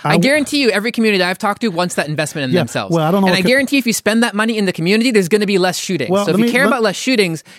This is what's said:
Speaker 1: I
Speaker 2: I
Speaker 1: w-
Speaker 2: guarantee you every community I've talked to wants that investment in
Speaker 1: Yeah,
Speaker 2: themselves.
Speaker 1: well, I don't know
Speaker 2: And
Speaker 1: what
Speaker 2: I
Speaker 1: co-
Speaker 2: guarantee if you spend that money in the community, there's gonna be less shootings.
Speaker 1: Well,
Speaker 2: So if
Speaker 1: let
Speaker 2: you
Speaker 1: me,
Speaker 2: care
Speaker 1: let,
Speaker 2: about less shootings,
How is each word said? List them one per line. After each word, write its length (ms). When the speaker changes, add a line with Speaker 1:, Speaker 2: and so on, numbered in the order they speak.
Speaker 1:
I 60
Speaker 2:
I 40
Speaker 1:
w- 100
Speaker 2:
guarantee 380
you 80
every 220
community 320
I've 160
talked 220
to 80
wants 260
that 140
investment 360
in 60
Speaker 1:
Yeah, 80
Speaker 2:
themselves. 340
Speaker 1:
well, 140
I 40
don't 100
know 60
Speaker 2:
And 60
Speaker 1:
what 60
Speaker 2:
I 20
Speaker 1:
co- 60
Speaker 2:
guarantee 300
if 100
you 60
spend 300
that 120
money 220
in 80
the 80
community, 380
there's 180
gonna 180
be 100
less 220
shootings. 320
Speaker 1:
Well, 140
Speaker 2:
So 60
if 60
Speaker 1:
let 40
Speaker 2:
you 60
Speaker 1:
me, 40
Speaker 2:
care 140
Speaker 1:
let, 80
Speaker 2:
about 100
less 140
shootings, 460